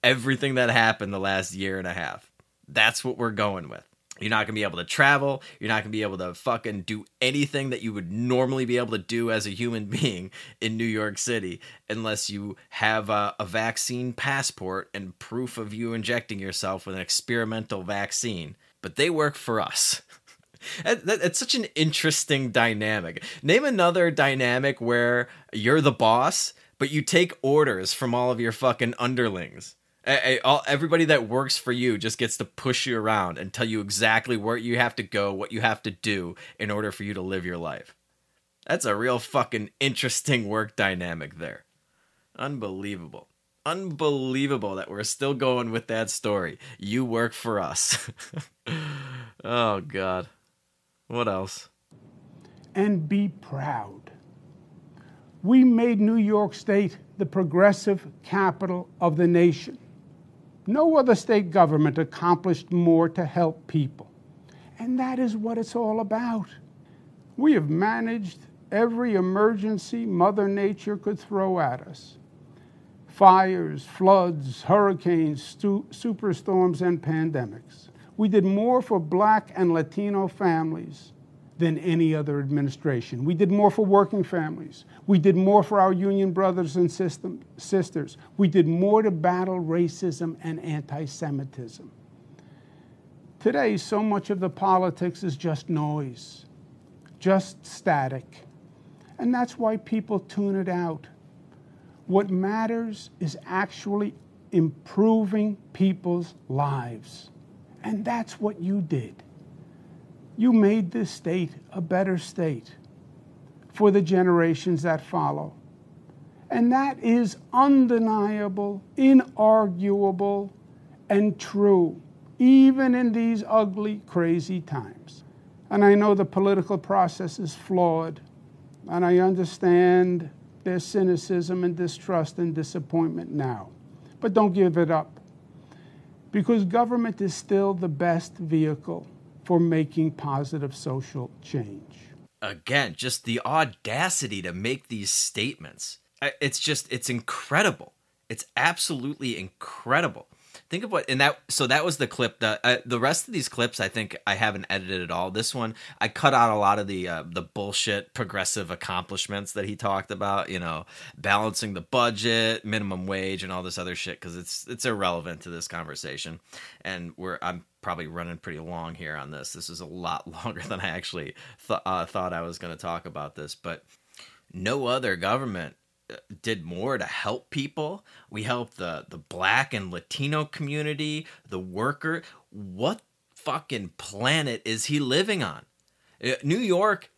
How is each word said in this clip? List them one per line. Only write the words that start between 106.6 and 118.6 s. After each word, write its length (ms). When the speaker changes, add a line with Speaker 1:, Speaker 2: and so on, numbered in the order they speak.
Speaker 2:
And 220
that's 360
what 200
you 200
did. 420
You 160
made 380
this 200
state 400
a 80
better 380
state 540
for 180
the 120
generations 800
that 180
follow. 540
And 220
that 300
is 340
undeniable, 1300